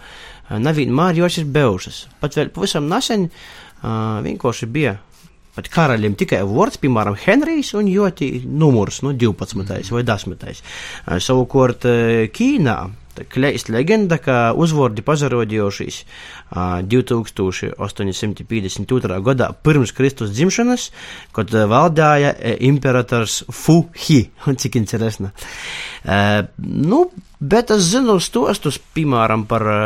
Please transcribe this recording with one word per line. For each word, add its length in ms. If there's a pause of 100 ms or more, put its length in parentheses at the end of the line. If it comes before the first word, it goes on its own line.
(500)
nevienmēr 680
jos 180
ir 80
bijušas. 600 (140)
Pat 160
vēl 140
pavisam 380
nesen, 400 (560)
ā, 400
vienkārši 480
bija 260 (580)
pat 140
karaļiem 460
tikai 300
vords, 320
piemēram, 400
Henrijs 560
un 160
joti 540
numurs, 580
nu, 120
divpadsmitais 800
vai 140
desmitais. 560 (380)
Ā, 200
savukārt, 680
ā, 440
Kīnā 480 (340)
tā 140
kleist 420
leģenda, 540
ka 140 (160)
uzvordi 500
pazarodījušies, 1000 (460)
ā, 200 (160)
divtūkstoši 920
ostoņsimt 720
pīdesmit 480
otrā 260
gadā 320
pirms 400
Kristus 400
dzimšanas, 600 (380)
kad, 200
ā, 160
valdāja, 720
ā, 200
imperators 880
Fu 340 (140)
Hi. 320 (180)
<laughs> 160
Cik 160
interesanti. 560 (680)
Ā, 520
nu, 540 (280)
bet 340
es 200
zinu 280
stostus, 600 (120)
piemēram, 560
par, 200
ā, 200